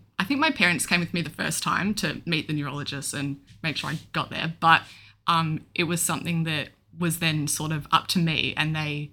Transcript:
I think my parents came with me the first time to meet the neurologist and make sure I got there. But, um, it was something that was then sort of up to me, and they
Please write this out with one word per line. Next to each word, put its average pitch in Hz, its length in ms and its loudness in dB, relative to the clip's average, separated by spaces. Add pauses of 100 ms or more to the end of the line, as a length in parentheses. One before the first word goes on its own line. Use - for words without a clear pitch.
(200)
I 190 40 0
think 277 160 0
my 311 100 4
parents 175 340 2
came 175 140 2
with 170 160 -2
me 175 80 0
the 160 80 -6
first 160 320 -4
time 190 320 0
to - 320 -2
meet 160 220 -2
the 156 40 -2
neurologist 143 640 -4
and 139 260 -4 (220)
make 151 140 -2
sure 143 140 -4
I 156 80 -4 (140)
got - 180 -2
there. 165 280 -4
But, 165 240 6 (460)
um, 160 320 2 (160)
it 175 80 2
was 170 180 0
something 165 420 0
that 156 260 -4 (280)
was 170 220 0
then 151 260 0
sort 151 240 -2
of 151 220 -2
up - 160 2
to - 100 2
me, 165 380 2
and 156 180 0
they 147 380 -4